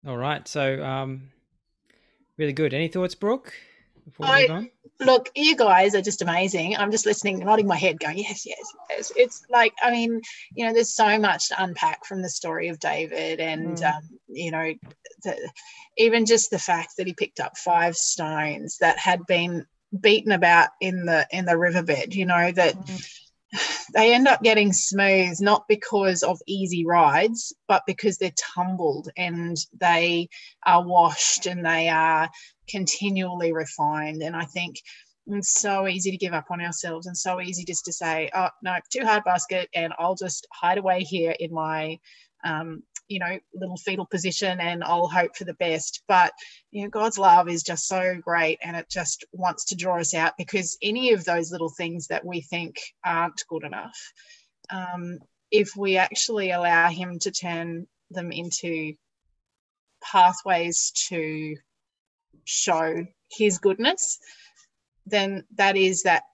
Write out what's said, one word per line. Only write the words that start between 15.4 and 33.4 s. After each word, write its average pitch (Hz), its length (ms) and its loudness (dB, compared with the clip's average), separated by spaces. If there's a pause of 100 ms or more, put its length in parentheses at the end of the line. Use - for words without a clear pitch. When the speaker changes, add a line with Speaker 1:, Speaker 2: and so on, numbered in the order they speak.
Speaker 2:
even 226 260 4
just 220 260 4
the 196 80 -2
fact 165 380 -2
that 185 100 -4
he 180 80 -8
picked - 260 -6
up - 180 -8
five 170 380 2
stones 151 840 -4
that 165 200 4
had 180 280 0
been 175 400 0 (340)
beaten 214 320 4
about 226 380 6 (100)
in 185 240 -4
the, 165 260 2
in 180 160 -4
the 170 120 2
riverbed, 170 560 0
you 190 120 0
know, 175 260 4
that 175 240 4
Speaker 3:
Mm. 185 360 -12 (400)
Speaker 2:
<sighs> - 420 -6
they 220 200 8
end 254 140 6
up 240 140 6
getting 214 300 6
smooth, 190 680 2
not 208 280 4
because 196 540 2
of 175 240 -2
easy 180 380 -2
rides, 170 680 4 (140)
but 196 180 4
because 196 320 -2
they're 185 140 -2 (220)
tumbled 170 640 -2
and 170 400 -6 (220)
they 170 500 2 (380)
are 175 180 6
washed 170 640 2
and 180 180 -4
they 165 240 2
are 160 400 2 (400)
continually 185 840 -2